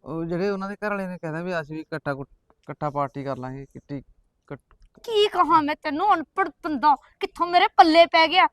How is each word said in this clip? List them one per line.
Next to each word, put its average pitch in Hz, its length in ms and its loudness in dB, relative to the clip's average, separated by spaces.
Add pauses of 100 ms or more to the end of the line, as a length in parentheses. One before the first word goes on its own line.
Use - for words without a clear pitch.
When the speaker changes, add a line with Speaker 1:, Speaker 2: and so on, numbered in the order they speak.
Speaker 1:
ਉਹ 160 220 -10
ਜਿਹੜੇ 175 240 -4
ਉਹਨਾਂ 196 200 -6
ਦੇ 202 60 -12
ਘਰ 208 140 -8
ਵਾਲੇ 196 180 -6
ਨੇ 180 100 -12
ਕਹਿੰਦਾ 160 240 -8
ਵੀ 175 200 -6
ਅਸੀਂ 151 140 -12
ਵੀ 160 60 -10
ਇਕੱਠਾ 147 320 -8
ਕੁ-, 135 120 -10 (260)
ਇਕੱਠਾ - 380 -10
ਪਾਰਟੀ 139 340 -6
ਕਰ 131 140 -6
ਲਾਂਗੇ, 131 280 -12
ਕਿੱਟੀ - 380 -14 (440)
ਕੱਟ- - 280 -18 (280)
Speaker 2:
ਕੀ 427 240 0
ਕਹਾਂ 330 340 2
ਮੈਂ 294 140 -4
ਤੈਨੂੰ, 330 380 -2
ਅਨਪੜ੍ਹ 339 360 -2 (140)
ਬੰਦਾ, 294 320 2 (240)
ਕਿੱਥੋਂ 349 280 -4
ਮੇਰੇ 359 200 4
ਪੱਲੇ 339 380 6
ਪੈ 320 220 4
ਗਿਆ। 330 260 2